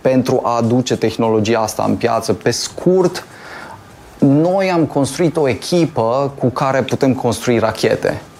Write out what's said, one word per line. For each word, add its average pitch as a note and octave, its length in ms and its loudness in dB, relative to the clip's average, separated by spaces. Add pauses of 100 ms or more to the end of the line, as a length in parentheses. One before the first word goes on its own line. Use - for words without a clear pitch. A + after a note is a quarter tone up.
pentru B2+ 440 2
a A#2 120 0
aduce A#2+ 400 0
tehnologia A2 640 0
asta A2 280 -4
în G#2 60 0
piață. A2+ 380 -2
Pe - 180 -2
scurt, F3+ 760 0 (920)
noi F3 520 4
am E3 140 2
construit D3 520 -2
o D3+ 120 2
echipă C3+ 920 0
cu - 80 0
care C3+ 360 0
putem C3 320 0
construi A#2+ 440 0
rachete A2 600 0 (200)